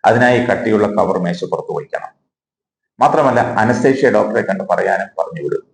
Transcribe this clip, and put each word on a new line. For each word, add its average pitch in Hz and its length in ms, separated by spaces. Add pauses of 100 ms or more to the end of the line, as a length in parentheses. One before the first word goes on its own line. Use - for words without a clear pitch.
അതിനായി 123 340
കട്ടിയുള്ള 104 480
കവർ 95 300
മേശപ്പുറത്ത് - 540
വയ്ക്കണം. - 440 (840)
മാത്രമല്ല, 135 400
അനസ്തേഷ്യ 120 720
ഡോക്ടറെ 107 300
കണ്ട് 98 220
പറയാനും 92 440 (120)
പറഞ്ഞു 80 240
വിടും. 69 300